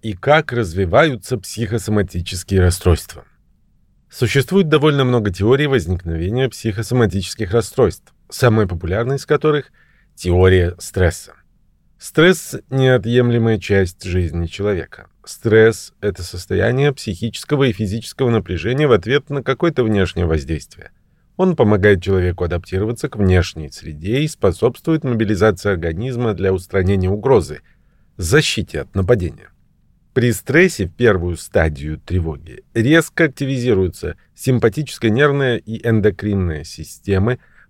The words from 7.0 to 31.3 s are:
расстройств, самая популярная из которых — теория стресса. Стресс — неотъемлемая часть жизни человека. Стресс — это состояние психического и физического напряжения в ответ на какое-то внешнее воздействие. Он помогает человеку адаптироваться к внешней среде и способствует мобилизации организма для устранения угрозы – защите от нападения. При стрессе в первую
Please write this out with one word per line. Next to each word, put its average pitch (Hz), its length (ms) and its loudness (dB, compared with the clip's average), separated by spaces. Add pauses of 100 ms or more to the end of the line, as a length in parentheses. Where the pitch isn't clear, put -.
расстройств, 110 640 -2 (160)
самая 110 380 2
популярная 92 500 -4
из - 80 -12
которых — 147 460 0 (440)
теория 90 640 4
стресса. - 560 -2 (640)
Стресс — 170 600 0 (120)
неотъемлемая 120 880 2
часть 98 440 0
жизни 87 440 -2
человека. 98 600 -6 (160)
Стресс — 110 800 2
это 101 200 -4
состояние 104 720 -2
психического 117 720 -4
и 131 80 2
физического 110 580 -4
напряжения 110 580 -2
в 131 40 2
ответ 117 380 0
на 143 120 -6
какое-то 135 440 0
внешнее 98 400 0
воздействие. 78 640 -6 (460)
Он 185 180 2
помогает 104 480 4
человеку 92 400 0
адаптироваться 95 640 -4
к - 80 -16
внешней 92 560 0
среде 80 480 -6
и 151 80 0
способствует 127 800 -2
мобилизации 107 640 0
организма 104 640 -4
для 95 180 0
устранения 95 580 0
угрозы – 101 520 0 (560)
защите 92 640 0
от - 140 -14
нападения. 92 560 -2 (640)
При 117 200 2
стрессе 147 540 0
в 87 60 -14
первую 90 440 0